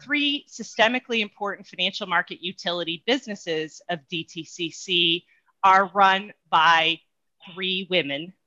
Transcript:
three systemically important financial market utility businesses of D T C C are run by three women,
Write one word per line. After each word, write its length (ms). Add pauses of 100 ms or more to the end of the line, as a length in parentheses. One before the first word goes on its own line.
three 480
systemically 680
important 480
financial 400
market 340
utility 680
businesses 840
of 80 (100)
D 140
T 220
C 260
C 560 (360)
are 300
run 400 (180)
by 480 (540)
three 380
women, 420 (140)